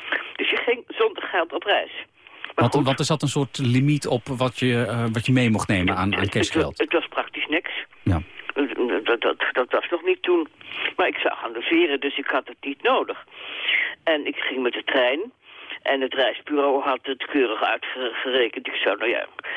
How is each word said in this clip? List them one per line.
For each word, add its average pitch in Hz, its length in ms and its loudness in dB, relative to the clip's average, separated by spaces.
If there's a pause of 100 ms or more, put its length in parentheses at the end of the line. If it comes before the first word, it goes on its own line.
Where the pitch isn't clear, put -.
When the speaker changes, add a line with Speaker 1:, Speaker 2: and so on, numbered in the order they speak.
(360)
Speaker 1:
Dus - 140 -2
je - 80 0
ging 240 300 0
zonder - 360 0
geld 170 300 -2
op 135 100 -4
reis. 147 280 0 (540)
Maar - 100 -16
Speaker 2:
Want, 120 200 2
Speaker 1:
goed. 147 100 4
Speaker 2:
want 131 140 2
er 143 60 0
zat 151 160 0
een - 60 0
soort 139 300 -2
limiet 139 500 4
op 120 200 0
wat 127 320 -2
je, 120 300 2
eh, 117 240 0
wat 110 120 -2
je 131 60 2
mee 123 180 6
mocht 107 180 2
nemen 92 280 2
aan, 92 40 0
aan 95 120 2
Speaker 1:
Het, 92 80 0
het, 98 100 0
Speaker 2:
cashgeld. 147 500 0
Speaker 1:
het - 140 0
was 160 140 0
praktisch - 400 -6
niks. 147 240 -2 (320)
Speaker 2:
Ja. 90 180 2 (840)
Speaker 1:
Dat, 110 180 0
dat, 117 140 2 (160)
dat 127 200 0
was 110 180 0
nog 165 140 -2
niet 185 200 0
toen. 175 240 2 (480)
Maar 180 120 2
ik - 100 0
zou - 180 0
gaan - 180 -8
logeren, 120 460 2
dus 143 180 -4
ik 139 100 -4
had 135 200 -2
het 123 140 -16
niet 139 220 -6
nodig. 202 420 0 (800)
En 156 220 2
ik 151 100 -4
ging - 280 -4
met 120 100 0
de 107 100 -6
trein. 131 360 2 (640)
En 139 200 0
het 127 120 0
reisbureau 135 680 2
had 135 180 0
het 131 240 -6
keurig 110 380 2
uitgerekend. 123 1040 -2
Ik 139 60 -6
zou, 101 240 0
nou 113 120 0
ja, - 180 -2 (300)